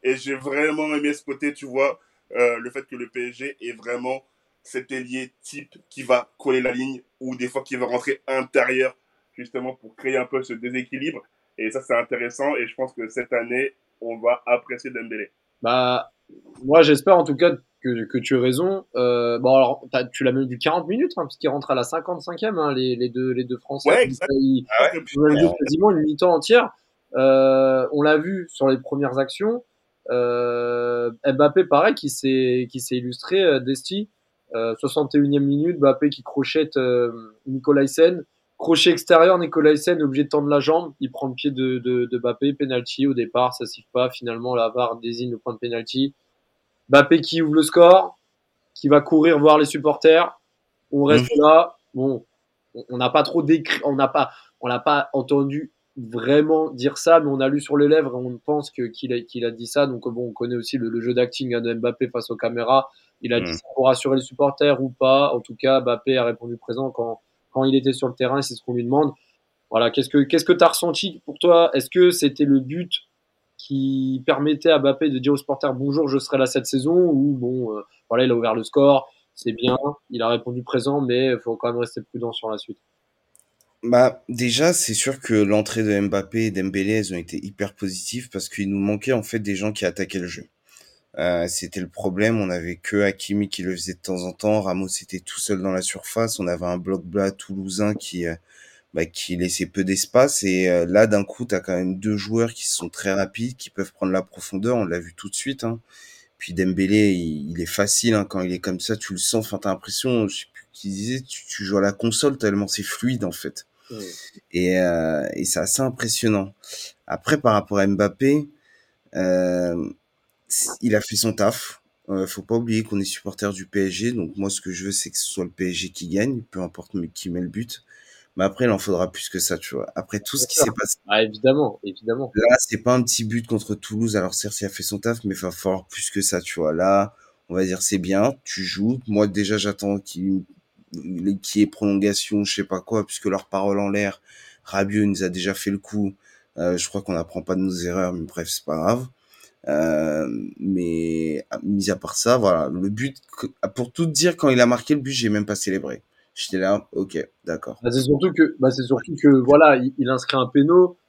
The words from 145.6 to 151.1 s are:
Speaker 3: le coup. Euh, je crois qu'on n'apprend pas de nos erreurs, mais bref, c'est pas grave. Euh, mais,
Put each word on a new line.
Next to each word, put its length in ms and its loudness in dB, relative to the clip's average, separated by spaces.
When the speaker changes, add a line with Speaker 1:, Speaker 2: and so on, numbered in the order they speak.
Speaker 3:
le 80 -2
coup. 380 -6
Euh, 180 0
je 140 -6
crois 140 -8
qu'on 100 -6
n'apprend 300 -6
pas 100 -4
de 80 -2
nos 140 -2
erreurs, 280 -2
mais 120 -8
bref, 240 -10
c'est 160 -8
pas 120 -4
grave. 280 0
Euh, 600 0
mais, 880 -2